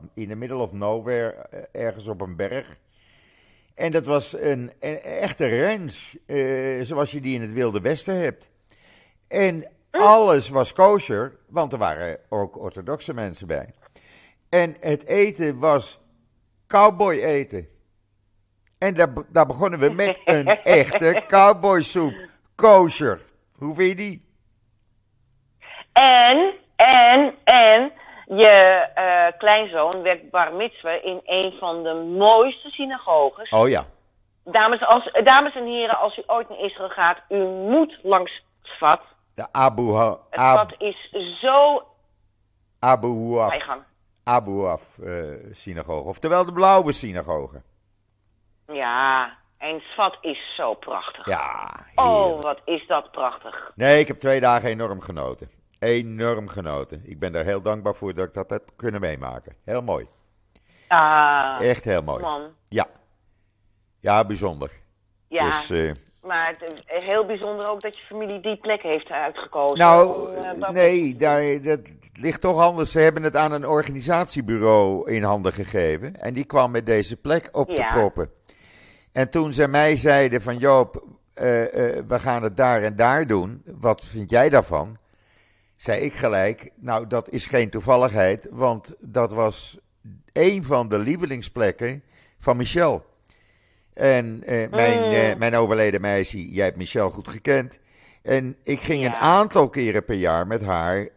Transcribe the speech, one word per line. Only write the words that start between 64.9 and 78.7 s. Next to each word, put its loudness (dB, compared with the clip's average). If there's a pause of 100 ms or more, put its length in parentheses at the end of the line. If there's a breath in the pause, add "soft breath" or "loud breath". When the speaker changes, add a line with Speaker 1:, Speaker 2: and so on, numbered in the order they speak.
Speaker 2:
Ja, -2
Speaker 1:
Dus, -4
eh, -2 (320)
Speaker 2:
maar -4 (120)
het, -16
eh, -8
heel -2
bijzonder -8
ook -8
dat -12
je -20
familie -12
die -8
plek -6
heeft -6
uitgekozen -4
Speaker 1:
Nou, 6
Speaker 2:
om, -14
eh, -10
bar -6
Speaker 1:
nee, 4
Speaker 2:
mitzvah -2
te -2
doen. -4
Speaker 1:
daar, -2
dat -20 (200)
ligt -6
toch 0
anders. 2
Ze 0
hebben 4
het -2
aan 0
een -6
organisatiebureau 0
in -2
handen -2
gegeven. -4
En -10
die -6
kwam 0
met -4
deze -2
plek -4
op -2
te -4
Speaker 2:
Ja. -4
Speaker 1:
proppen. -2 (800 soft breath)